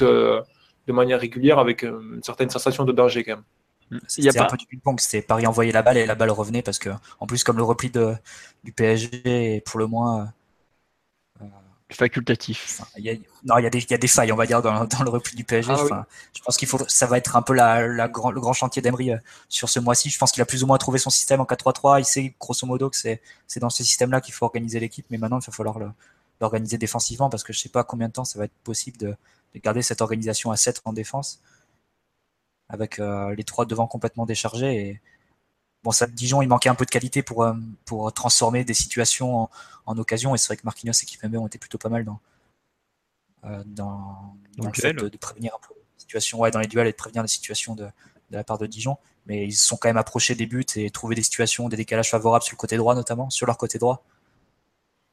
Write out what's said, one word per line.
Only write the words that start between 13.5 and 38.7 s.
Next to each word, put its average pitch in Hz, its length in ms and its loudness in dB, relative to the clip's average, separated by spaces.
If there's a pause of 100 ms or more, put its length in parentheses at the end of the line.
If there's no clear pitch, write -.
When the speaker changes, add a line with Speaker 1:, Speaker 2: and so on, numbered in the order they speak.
Speaker 3:
il 120 40 4
y 117 40 0
a - 20 -2
des, 120 80 2
il 120 140 -2
y - 20 4
a 117 60 2
des 123 80 4
failles, 113 240 4
on 107 40 2
va 110 120 4
dire, 117 160 4
dans, 113 220 2
dans 127 180 -2
le 123 80 0
repli 120 240 -2
du 117 80 -8
P 117 140 0
S 117 100 0
G. 131 40 2
Speaker 1:
Ah 143 60 4
oui. 147 60 2
Speaker 3:
Enfin, 147 220 -2 (300)
je - 60 -16
pense - 160 -2
qu'il 131 100 -4
faut, 135 200 0
ça - 180 4
va 123 140 4
être - 160 0
un 123 80 4
peu 135 100 2
la, 117 320 6
la 117 220 0
grand, 117 240 -2
le 127 100 -6
grand 117 120 2
chantier 135 280 -2
d'Emery, 127 300 0
euh, 117 60 0 (300)
sur - 220 -4
ce 131 100 0
mois-ci. 120 300 2
Je - 80 -4
pense 127 140 4
qu'il 127 100 2
a 117 60 2
plus 127 160 -2
ou - 20 2
moins 135 140 6
trouvé 131 180 0
son 131 140 -2
système - 280 2
en 127 60 -2
quatre - 140 -2
trois 131 140 2
trois. 139 260 6
Il 127 60 0
sait 135 340 -2
grosso - 260 -6
modo 127 240 -2
que - 80 -6
c'est, 110 240 -4 (240)
c'est - 140 -10
dans 120 100 0
ce 120 140 -2
système-là 127 380 2
qu'il - 120 -10
faut - 120 0
organiser 117 340 -2
l'équipe, - 320 -6
mais 113 80 -6
maintenant 113 200 0
il 123 60 -8
va 113 80 -14
falloir 107 240 -4
le, 107 140 -8 (500)
l'organiser 110 380 -2
défensivement 117 500 -2
parce 110 140 -6
que 110 100 -12
je - 60 -6
sais - 100 -8
pas 120 140 0
combien 117 240 -4
de 113 60 -10
temps 131 120 -6
ça - 140 -8
va 104 60 -4
être - 180 -10
possible 120 340 -8
de, 107 180 -6 (380)
de - 60 -18
garder 113 240 0
cette - 180 -2
organisation 110 480 -2
à 107 80 -2
sept 120 280 0
en 110 80 -6
défense 113 500 -8 (1300)
avec, 104 280 -8
euh, 101 380 -4
les 107 80 -6
trois 117 240 -2
devant 117 180 -2
complètement 117 400 -6
déchargés. 117 480 -2
Et 101 280 -6 (840)
bon, 113 80 -2
ça, 120 160 2
Dijon, 123 340 0
il 131 60 2
manquait 123 220 4
un 123 60 4
peu 127 100 0
de - 40 -2
qualité 127 320 -2
pour, 117 220 -2
euh, 113 100 4 (320)
pour 110 260 -4
transformer 123 520 2
des 120 100 -4